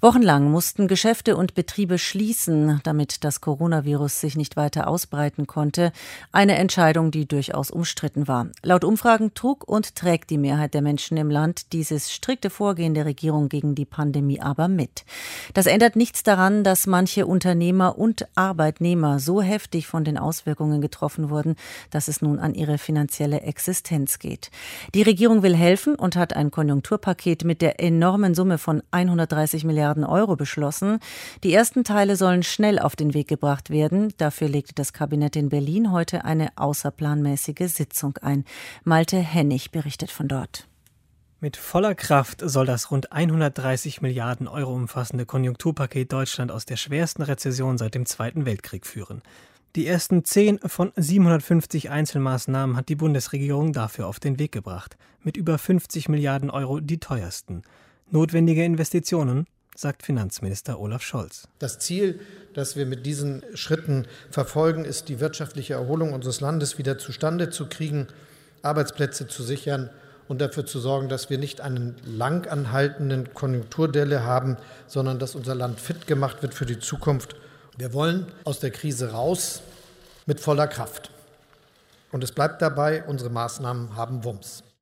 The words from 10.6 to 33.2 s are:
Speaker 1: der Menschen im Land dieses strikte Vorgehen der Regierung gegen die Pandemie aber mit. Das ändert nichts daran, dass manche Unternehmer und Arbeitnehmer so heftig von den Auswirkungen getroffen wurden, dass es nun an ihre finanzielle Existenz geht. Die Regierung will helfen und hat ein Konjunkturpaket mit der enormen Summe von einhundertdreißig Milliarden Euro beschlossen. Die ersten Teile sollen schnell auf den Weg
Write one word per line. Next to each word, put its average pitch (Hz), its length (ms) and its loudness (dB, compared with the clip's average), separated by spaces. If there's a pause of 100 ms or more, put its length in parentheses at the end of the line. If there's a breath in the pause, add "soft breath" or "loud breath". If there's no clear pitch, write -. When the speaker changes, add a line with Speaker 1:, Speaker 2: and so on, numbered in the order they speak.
Speaker 1:
der 147 80 2
Menschen 147 360 0
im 151 120 0
Land 156 420 0
dieses 156 400 -2
strikte 247 380 -4
Vorgehen 170 440 0
der 151 100 2
Regierung 151 440 0
gegen 147 260 -2
die 143 100 -2
Pandemie 143 560 0
aber 147 260 0
mit. 180 380 -2 (500 loud breath)
Das 185 120 4
ändert 226 280 6
nichts - 300 2
daran, 202 400 6
dass 190 220 4
manche 185 400 4
Unternehmer 180 720 4
und 226 360 2
Arbeitnehmer 165 840 2
so 175 220 2
heftig 185 440 -2
von 160 160 -2
den 151 160 0
Auswirkungen 151 640 0
getroffen 147 480 -4
wurden, 151 280 0 (340 loud breath)
dass 151 180 -2
es 151 140 -4
nun 147 160 2
an 156 160 -2
ihre 147 240 0
finanzielle 147 640 0
Existenz 151 760 -4
geht. - 320 -10 (440 loud breath)
Die 202 80 6
Regierung 214 400 6
will 185 120 8
helfen 180 400 6
und 180 220 0
hat 175 180 0
ein 147 160 2
Konjunkturpaket 160 960 0
mit 165 160 0
der 165 200 2
enormen 175 540 4
Summe 180 240 2
von 156 320 0
einhundertdreißig 165 760 2
Milliarden 151 280 2
Euro 160 440 2
beschlossen. 151 640 -2 (420 loud breath)
Die 180 100 2
ersten 233 320 4
Teile 202 320 4
sollen 180 260 4
schnell 208 360 2
auf - 180 0
den 151 160 0
Weg 143 160 0